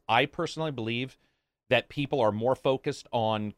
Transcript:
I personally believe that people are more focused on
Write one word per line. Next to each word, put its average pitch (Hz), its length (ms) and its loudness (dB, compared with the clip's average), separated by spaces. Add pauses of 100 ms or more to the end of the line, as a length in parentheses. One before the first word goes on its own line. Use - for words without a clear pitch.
I 123 160 4
personally 160 460 -6
believe 120 460 -6 (520)
that 120 200 2
people 143 300 -2
are 107 120 4
more 117 240 0
focused 135 560 -2
on 110 460 -2